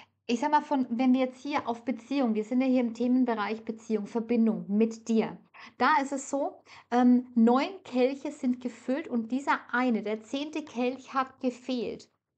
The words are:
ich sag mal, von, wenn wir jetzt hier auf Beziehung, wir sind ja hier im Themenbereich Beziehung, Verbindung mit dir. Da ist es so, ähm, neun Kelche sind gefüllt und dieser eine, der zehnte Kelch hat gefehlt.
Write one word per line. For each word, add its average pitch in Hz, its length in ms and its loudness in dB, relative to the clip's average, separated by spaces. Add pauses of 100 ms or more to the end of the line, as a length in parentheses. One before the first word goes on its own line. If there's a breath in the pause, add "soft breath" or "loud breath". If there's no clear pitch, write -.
(280 loud breath)
ich 240 140 0
sag 302 100 0
mal, 294 100 6
von, 277 280 0
wenn 254 240 4
wir 262 80 4
jetzt 254 200 -4
hier 285 260 -4
auf 226 180 -6
Beziehung, 254 500 -2
wir 214 80 -2
sind 247 180 0
ja 269 60 2
hier 254 140 4
im 233 120 0
Themenbereich 233 680 0
Beziehung, 220 420 -4
Verbindung 226 600 0
mit 220 400 0
dir. 190 300 0 (400 loud breath)
Da 277 240 2
ist 277 120 -4
es 269 160 -8
so, 262 340 -4 (260 loud breath)
ähm, 247 460 4
neun 254 480 4
Kelche 269 480 -2
sind 247 300 -4
gefüllt 254 460 -6
und 226 240 -4
dieser 277 280 0 (120)
eine, 240 300 2
der 214 200 -4
zehnte 302 420 -6
Kelch 254 500 -6
hat 262 260 -4
gefehlt. 247 680 -6 (280)